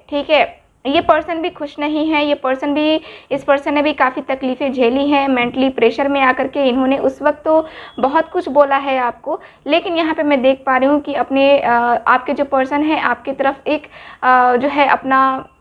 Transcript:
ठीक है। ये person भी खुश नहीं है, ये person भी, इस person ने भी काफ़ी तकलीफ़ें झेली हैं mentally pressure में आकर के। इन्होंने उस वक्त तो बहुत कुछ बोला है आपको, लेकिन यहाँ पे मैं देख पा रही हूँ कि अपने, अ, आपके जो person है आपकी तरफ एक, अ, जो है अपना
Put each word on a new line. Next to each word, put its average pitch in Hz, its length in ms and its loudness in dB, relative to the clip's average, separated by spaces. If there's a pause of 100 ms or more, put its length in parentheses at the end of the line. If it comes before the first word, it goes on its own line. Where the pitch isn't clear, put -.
ठीक 285 220 -4
है। - 340 0 (200)
ये 294 160 0
person 330 420 0
भी 349 80 -4
खुश 294 280 -12
नहीं 302 300 -2
है, 302 180 0
ये 285 80 0
person 277 400 -4
भी, 311 260 0 (300)
इस 277 140 -6
person 285 300 0
ने 294 80 0
भी 294 100 0
काफ़ी 269 300 -2
तकलीफ़ें 262 500 -4
झेली 262 380 0
हैं 277 180 0
mentally 254 400 0
pressure 262 400 0
में 277 120 0
आकर 262 280 0
के। 277 160 -2
इन्होंने 262 340 0
उस - 240 -2
वक्त 294 220 0
तो 320 220 2 (320)
बहुत 285 300 0
कुछ 359 200 -4
बोला 277 280 2
है 269 220 -2
आपको, 254 420 -6 (260)
लेकिन 339 300 0
यहाँ 320 180 0
पे 320 80 -4
मैं 294 200 2
देख 269 240 2
पा 262 100 2
रही 254 120 2
हूँ 294 120 2
कि 294 140 -8
अपने, 277 440 2
अ, 240 140 0 (360)
आपके 262 240 2
जो 285 120 -2
person 277 380 -2
है 302 180 0
आपकी 247 320 -4
तरफ - 340 -4
एक, 294 200 -4 (360)
अ, 247 340 4
जो 262 120 0
है 277 200 2
अपना 269 600 0 (120)